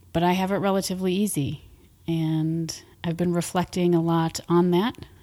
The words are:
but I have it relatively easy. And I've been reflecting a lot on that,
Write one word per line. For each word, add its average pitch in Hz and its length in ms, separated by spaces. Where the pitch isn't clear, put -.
but 165 100
I 180 80
have 185 200
it 196 60
relatively 190 560
easy. 165 500
And 160 640
I've 170 140
been 175 160
reflecting 175 600
a 165 60
lot 165 460
on 175 220
that, 190 260